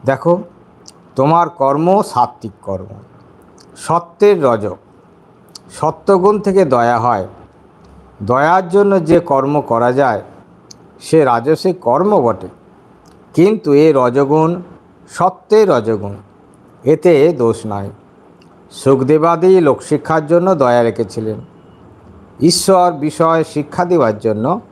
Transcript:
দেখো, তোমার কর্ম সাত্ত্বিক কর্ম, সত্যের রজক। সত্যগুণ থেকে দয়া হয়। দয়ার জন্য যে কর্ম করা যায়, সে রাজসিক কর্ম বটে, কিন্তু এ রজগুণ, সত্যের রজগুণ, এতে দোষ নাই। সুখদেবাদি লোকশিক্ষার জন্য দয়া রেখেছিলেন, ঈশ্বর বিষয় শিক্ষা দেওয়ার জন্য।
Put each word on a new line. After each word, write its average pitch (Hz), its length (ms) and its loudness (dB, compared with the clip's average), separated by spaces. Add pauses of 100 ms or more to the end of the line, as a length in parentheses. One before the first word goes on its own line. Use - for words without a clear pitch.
দেখো, 165 380 0 (720)
তোমার 160 340 2
কর্ম 160 520 0
সাত্ত্বিক 120 500 -4 (100)
কর্ম, 95 240 -10 (880)
সত্যের 190 680 0
রজক। 107 320 -2 (920)
সত্যগুণ 196 720 0
থেকে 196 240 0
দয়া 120 340 0
হয়। 110 300 -2 (960)
দয়ার 156 460 0
জন্য 196 360 0
যে 165 160 2
কর্ম 143 400 -2
করা 120 320 -2
যায়, 127 300 -2 (760)
সে 156 240 2
রাজসিক 147 560 -2
কর্ম 175 400 0
বটে, 107 260 -2 (880)
কিন্তু 175 380 0
এ 151 240 4
রজগুণ, 143 680 0 (460)
সত্যের 202 640 0
রজগুণ, 107 440 -2 (720)
এতে 156 480 4
দোষ 113 340 -2
নাই। 101 240 -8 (800)
সুখদেবাদি 160 880 2
লোকশিক্ষার 151 680 -2
জন্য 175 280 2
দয়া 123 280 2
রেখেছিলেন, 110 580 -6 (1000)
ঈশ্বর 180 520 2
বিষয় 160 520 -2
শিক্ষা 151 400 -6
দেওয়ার 135 340 0
জন্য। 117 420 -4 (120)